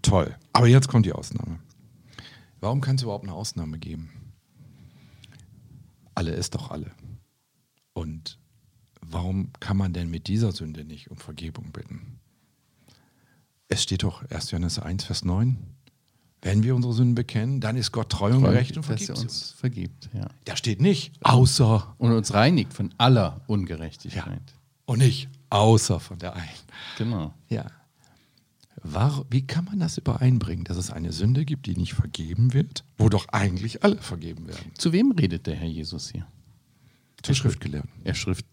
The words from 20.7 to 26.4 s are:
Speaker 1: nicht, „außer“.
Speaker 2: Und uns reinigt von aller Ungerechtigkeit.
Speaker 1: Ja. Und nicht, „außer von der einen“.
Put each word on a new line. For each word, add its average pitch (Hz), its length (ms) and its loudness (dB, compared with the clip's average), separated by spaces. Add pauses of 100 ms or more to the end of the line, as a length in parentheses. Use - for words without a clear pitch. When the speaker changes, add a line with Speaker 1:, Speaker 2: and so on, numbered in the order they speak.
Speaker 1:
nicht, 180 320 2 (100)
„außer“. 120 720 6
Speaker 2:
Und 117 160 2
uns 110 200 2
reinigt 117 400 4
von 95 240 -6
aller 117 500 6
Ungerechtigkeit. 87 800 -4
Speaker 1:
Ja. - 280 -12 (320)
Und 120 140 0
nicht, - 300 4 (200)
„außer 104 500 6
von - 200 -12
der 90 160 -8
einen“. 82 140 -10 (480)